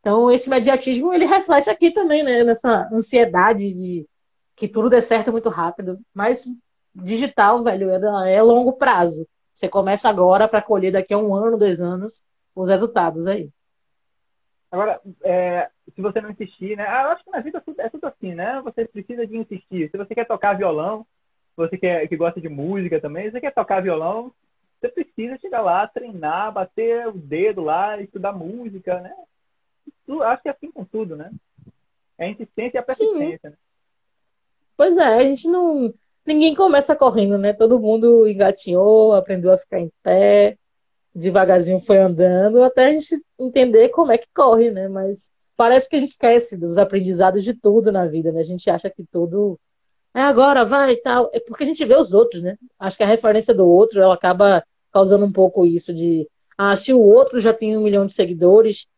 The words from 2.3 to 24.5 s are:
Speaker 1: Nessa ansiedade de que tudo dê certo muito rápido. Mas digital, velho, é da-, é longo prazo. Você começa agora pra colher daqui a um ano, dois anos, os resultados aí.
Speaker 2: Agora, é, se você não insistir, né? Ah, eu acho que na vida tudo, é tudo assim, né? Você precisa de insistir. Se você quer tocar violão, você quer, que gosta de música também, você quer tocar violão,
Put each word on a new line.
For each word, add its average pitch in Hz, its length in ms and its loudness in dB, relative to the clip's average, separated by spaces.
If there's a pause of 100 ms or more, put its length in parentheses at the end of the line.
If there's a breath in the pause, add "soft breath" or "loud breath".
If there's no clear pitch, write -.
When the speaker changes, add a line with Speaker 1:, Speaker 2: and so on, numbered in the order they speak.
Speaker 1:
Nessa 226 500 0
ansiedade 202 800 0
de 180 320 -10 (520)
que 214 100 -8
tudo 220 240 -2
dê 240 100 4
certo 226 300 -2
muito 226 200 -4
rápido. 180 500 -8 (120)
Mas 233 320 -4 (480)
digital, 220 720 -2
velho, 196 280 -2
é 185 100 -2
da-, 202 280 -2
é 196 140 4
longo 247 300 4
prazo. 202 560 -2 (260)
Você - 140 -8
começa 196 400 -2
agora 196 400 4
pra 220 120 0
colher 190 320 -2
daqui 190 220 -4
a 202 40 0
um 208 140 -2
ano, 226 240 -2
dois 190 240 0
anos, 185 400 -10 (320)
os 185 160 -6
resultados 180 600 -2
aí. 190 200 -6 (1300)
Speaker 2:
Agora, 202 260 -4 (220)
é, 180 480 -4 (240)
se 190 80 -14
você 208 180 -4
não 214 120 -16
insistir, 202 440 -12
né? 202 80 -10
Ah, 240 200 -4
eu 294 60 -4
acho 339 120 -6
que - 80 -20
na 370 80 -8
vida 302 220 -12
tudo, - 200 -16
é 226 80 -6
tudo 311 180 -14
assim, 190 280 -14
né? 220 300 -8
Você 226 200 -8
precisa 233 400 -12
de 214 120 -14
insistir. 185 520 -10
Se - 80 -16
você 202 200 -10
quer 233 100 -6
tocar 202 320 -4
violão, 185 480 -6 (500)
você 170 220 -6
quer, 175 300 -4
que 170 80 -8
gosta 170 240 -6
de 160 80 -14
música 165 520 -6
também, 165 300 -12
você 240 100 -12
quer 277 140 -10
tocar 196 260 -4
violão, 185 520 -8 (480)